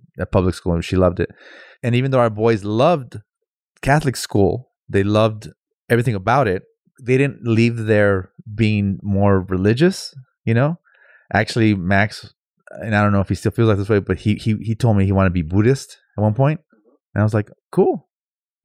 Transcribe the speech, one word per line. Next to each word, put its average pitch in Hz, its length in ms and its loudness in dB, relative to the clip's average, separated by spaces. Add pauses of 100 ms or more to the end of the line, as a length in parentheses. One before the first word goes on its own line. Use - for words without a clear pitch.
(180)
a - 80 -8
public 92 300 0
school, - 180 -4
and 85 100 -4
she - 120 -6
loved 90 240 2
it. 87 100 -4 (540)
And 120 100 -2
even 127 160 0
though 131 100 2
our 117 120 2
boys 107 320 0
loved 120 540 -2 (680)
Catholic 135 320 0
school, 101 560 -2 (180)
they 101 140 0
loved 107 460 0 (400)
everything 117 260 0
about 110 320 0
it, 95 160 -4 (400)
they 123 160 0
didn't 139 240 -2
leave 117 320 2 (100)
there 104 460 2 (240)
being 104 480 0
more 98 380 2
religious, 107 680 0 (320)
you 113 120 0
know? 147 240 0 (520)
Actually, 107 440 2
Max, 98 580 -2 (480)
and 107 140 -4
I 104 80 4
don't 104 80 2
know 98 80 2
if 95 100 -2
he 101 60 -2
still 107 160 -2
feels 113 160 2
like 104 100 2
this 98 120 -4
way, 107 100 2
but 92 200 -4
he, - 160 0
he, 110 260 -2
he 113 120 -4
told 110 240 0
me 98 80 2
he 98 60 2
wanted 95 180 2
to 85 40 -2
be 90 100 -2
Buddhist 104 540 0 (200)
at 101 40 -4
one 107 120 2
point. 139 280 0 (520)
And 104 80 0
I - 20 2
was 107 120 0
like, 107 140 -2 (220)
"Cool. 233 360 0 (580)